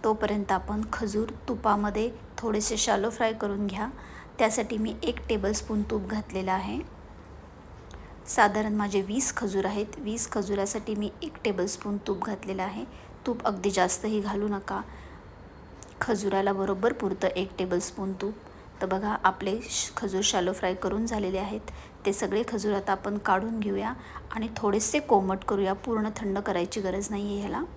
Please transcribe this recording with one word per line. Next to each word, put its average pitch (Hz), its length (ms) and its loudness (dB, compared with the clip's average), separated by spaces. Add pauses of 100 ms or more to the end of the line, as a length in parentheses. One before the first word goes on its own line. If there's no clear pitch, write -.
तोपर्यंत 208 480 2
आपण 202 300 0 (120)
खजूर 214 360 0 (180)
तुपामध्ये 208 640 2 (260)
थोडेसे 214 400 2
शॅलो 208 320 4
फ्राय 226 240 2
करून 202 340 0
घ्या. 202 220 -2 (500)
त्यासाठी 220 380 4
मी 214 260 0
एक - 260 -2
टेबलस्पून 208 540 2
तूप 202 240 -2
घातलेलं 190 440 -2
आहे. 190 280 0 (1500)
साधारण 214 480 6
माझे 202 260 4
वीस 214 340 2
खजूर 196 300 0
आहेत, 208 220 0 (100)
वीस 226 340 -2
खजुरासाठी 208 640 0
मी 208 160 -2 (100)
एक 311 120 -8 (120)
टेबलस्पून 202 520 0
तूप 196 280 -2
घातलेलं 196 380 -2
आहे. 208 220 -4 (400)
तूप 240 200 -2
अगदी 196 260 2
जास्तही 196 500 4
घालू 202 260 0
नका, 196 340 -2 (1200)
खजुराला 196 520 2
बरोबर 196 400 2
पुरतं 190 340 0
एक 185 320 0
टेबलस्पून 185 540 0
तूप. 202 200 -2 (480)
तर 190 60 0
बघा, 202 360 0
आपले 190 400 2
श-, - 340 -2
खजूर 190 260 0
शॅलो 185 300 4
फ्राय 185 200 0
करून 196 320 0
झालेले 202 320 0
आहेत. 208 240 -4 (440)
ते 196 80 4
सगळे 208 340 2
खजूर 208 260 0
आता 196 180 0
आपण 202 260 0
काढून 214 420 2
घेऊया 202 340 0 (380)
आणि 226 260 -2
थोडेसे 214 420 4
कोमट 190 440 4
करूया. 196 300 2
पूर्ण 214 420 0
थंड 196 240 0
करायची 185 420 0
गरज 190 280 0
नाही 208 160 -2
आहे 202 140 -2
ह्याला. 202 240 -2 (140)